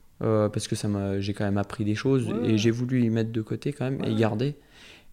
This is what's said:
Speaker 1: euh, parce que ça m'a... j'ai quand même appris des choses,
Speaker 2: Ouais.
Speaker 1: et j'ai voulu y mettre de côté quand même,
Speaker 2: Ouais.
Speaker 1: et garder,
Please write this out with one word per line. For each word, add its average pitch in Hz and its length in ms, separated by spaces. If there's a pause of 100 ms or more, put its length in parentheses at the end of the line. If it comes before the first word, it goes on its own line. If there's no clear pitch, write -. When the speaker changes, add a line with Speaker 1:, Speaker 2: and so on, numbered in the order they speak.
(220)
Speaker 1:
euh, 107 260
parce 107 200
que 113 80
ça 107 120
m'a... 98 320
j'ai 101 140
quand 107 100
même 101 140
appris 104 260
des 107 100
choses, 131 340
Speaker 2:
Ouais. 113 240
Speaker 1:
et 110 40
j'ai 110 140
voulu 123 340
y 113 60
mettre 113 220
de 113 100
côté 123 320
quand 127 100
même, 135 160
Speaker 2:
Ouais. 113 120
Speaker 1:
et - 20
garder, 110 420 (560)